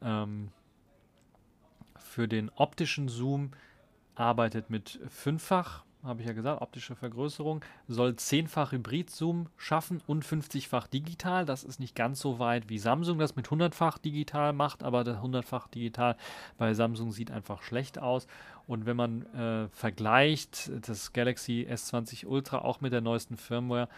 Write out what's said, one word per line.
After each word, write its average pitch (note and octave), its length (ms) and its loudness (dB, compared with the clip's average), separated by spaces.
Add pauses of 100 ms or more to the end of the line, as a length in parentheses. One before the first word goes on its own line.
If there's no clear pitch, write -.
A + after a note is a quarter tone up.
ähm, G#2 460 -2 (1500)
für - 320 -2
den A2 260 0
optischen C#3+ 540 0
Zoom C3+ 420 -2 (640)
arbeitet A#2 540 2
mit - 400 -6
fünffach, - 720 0 (220)
habe A#2+ 140 -6
ich A#2 80 -6
ja A2+ 60 -4
gesagt, A#2+ 280 -2
optische - 360 -10
Vergrößerung, D3 680 -4 (240)
soll B2 300 4
zehnfach D3+ 560 2
Hybrid-Zoom E3+ 840 -2
schaffen D#3+ 500 0
und D3 200 0
fünfzigfach C#3+ 640 -2
digital. E3+ 580 -2
Das C3+ 180 -4
ist - 160 -12
nicht B2+ 160 -8
ganz B2+ 240 0
so B2+ 200 0
weit, A#2+ 280 2
wie A2 100 -4
Samsung D#3 420 2
das D#3 180 2
mit A#2+ 120 -4
hundertfach E3 500 2
digital D3 520 0
macht, C#3+ 320 0
aber B2 220 2
der A#2 160 -2
hundertfach B2+ 480 -2
digital A#2 480 0 (400)
bei A2 160 4
Samsung A2+ 400 2
sieht A2+ 180 -6
einfach G#2+ 300 -8
schlecht C3+ 380 -4
aus. B2+ 280 0 (400)
Und A2+ 180 -4
wenn A#2+ 120 0
man, A#2 300 0
äh, A2+ 420 -2
vergleicht A#2+ 1040 4 (140)
das - 280 -6
Galaxy A#2+ 560 0
S B2 160 -4
zwanzig A#2+ 420 -6
Ultra C3+ 300 -2
auch - 240 -2
mit C3+ 100 0
der B2 80 4
neuesten A#2 380 0
Firmware A#2+ 500 0 (100)